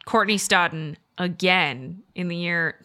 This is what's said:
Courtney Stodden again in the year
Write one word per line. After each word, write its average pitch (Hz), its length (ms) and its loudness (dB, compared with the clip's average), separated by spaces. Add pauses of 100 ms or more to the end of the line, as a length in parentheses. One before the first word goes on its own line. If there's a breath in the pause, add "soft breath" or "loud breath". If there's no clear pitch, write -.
Courtney 214 320 2
Stodden 165 580 2 (220)
again 175 840 0 (140)
in 180 140 -4
the 170 80 -6
year 170 480 -2